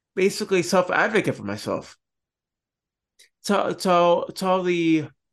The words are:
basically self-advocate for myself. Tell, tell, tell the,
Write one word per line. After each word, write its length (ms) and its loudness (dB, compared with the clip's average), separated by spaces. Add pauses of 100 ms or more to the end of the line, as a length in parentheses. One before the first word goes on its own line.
(160)
basically 480 0
self-advocate 720 0
for 80 -16
myself. 540 -6 (1500)
Tell, 320 -2
tell, 520 2
tell 360 -2
the, 460 0 (240)